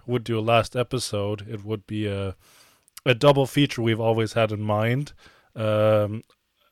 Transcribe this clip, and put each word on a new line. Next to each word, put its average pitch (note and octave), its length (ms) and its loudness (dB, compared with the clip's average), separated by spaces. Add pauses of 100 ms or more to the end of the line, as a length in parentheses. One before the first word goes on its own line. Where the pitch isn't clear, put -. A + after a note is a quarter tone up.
would A#2+ 180 -2
do A2+ 140 -2
a - 20 0
last A2+ 360 2
episode, G#2 720 -4
it G#2+ 160 -12
would G#2+ 220 -8
be G#2+ 200 -4
a, G2 300 -4 (680)
a B2+ 100 4
double C#3 320 4
feature C#3 360 0
we've A2+ 180 0
always A2+ 340 0
had A2 180 0
in G#2 80 -6
mind. A2 520 -2 (440)
Um, G#2+ 680 2 (500)